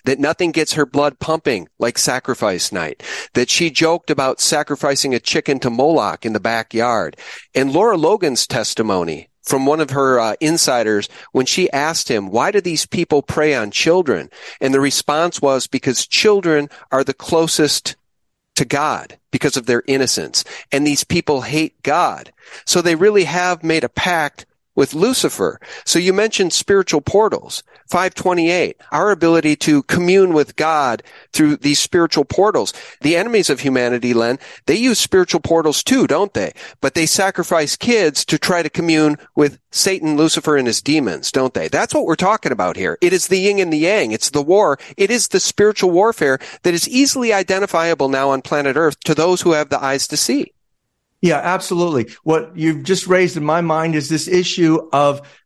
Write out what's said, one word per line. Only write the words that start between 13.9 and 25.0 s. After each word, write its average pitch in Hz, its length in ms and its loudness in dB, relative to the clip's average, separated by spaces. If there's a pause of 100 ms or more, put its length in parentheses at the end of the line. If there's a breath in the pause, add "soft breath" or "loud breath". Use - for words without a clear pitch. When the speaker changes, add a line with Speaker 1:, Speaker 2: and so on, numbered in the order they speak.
Speaker 1:
And 135 140 0
the 135 80 4
response 147 600 -2
was, 135 260 0
"Because - 380 -2
children 170 640 2 (220 loud breath)
are 135 140 0
the - 80 -4
closest - 800 0 (600)
to - 80 0
God 139 540 -4 (140)
because 139 260 0
of 120 80 -6
their 120 200 0
innocence. 131 600 -2 (260 loud breath)
And 143 160 0
these 143 160 0
people 151 380 -2
hate 151 420 -4
God." 143 480 -2 (320 loud breath)
So - 180 2
they 170 140 2
really 196 300 4
have 175 400 -2
made 160 180 0
a 120 60 -4
pact - 560 -4 (320)
with 139 160 2
Lucifer. 160 640 -2 (280 loud breath)